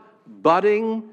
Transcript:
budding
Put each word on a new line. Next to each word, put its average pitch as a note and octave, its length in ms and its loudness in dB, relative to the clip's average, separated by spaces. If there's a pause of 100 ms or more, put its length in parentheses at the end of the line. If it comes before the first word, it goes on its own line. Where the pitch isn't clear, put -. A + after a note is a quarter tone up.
(240)
budding G#3 880 -2